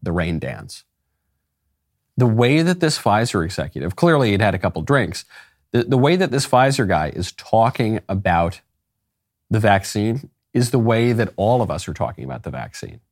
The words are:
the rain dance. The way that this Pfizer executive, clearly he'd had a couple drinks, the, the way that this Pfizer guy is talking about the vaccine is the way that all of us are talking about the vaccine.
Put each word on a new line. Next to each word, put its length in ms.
the 80
rain 300
dance. 420
The 100
way 360
that 180
this 180
Pfizer 460
executive, 500
clearly 380
he'd 100
had 140
a 20
couple 240
drinks, 420
the, 120
the 120
way 200
that 160
this 140
Pfizer 400
guy 240
is 220
talking 760
about 520
the 120
vaccine 680
is 200
the 80
way 320
that 240
all 260
of 80
us 180
are 60
talking 300
about 180
the 80
vaccine. 480